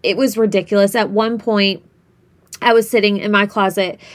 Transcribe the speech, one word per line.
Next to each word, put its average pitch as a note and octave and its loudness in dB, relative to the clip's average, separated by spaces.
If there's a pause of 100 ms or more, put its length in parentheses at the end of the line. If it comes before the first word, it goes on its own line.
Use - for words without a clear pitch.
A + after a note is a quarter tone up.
it F#3 -2
was B3 -2
ridiculous. G3+ 0
At F#3 0
one A3 -2
point, G3+ -2 (760)
I A#3 4
was A3+ 2
sitting G3+ 0
in - -4
my G3+ 2
closet G#3+ -2 (140)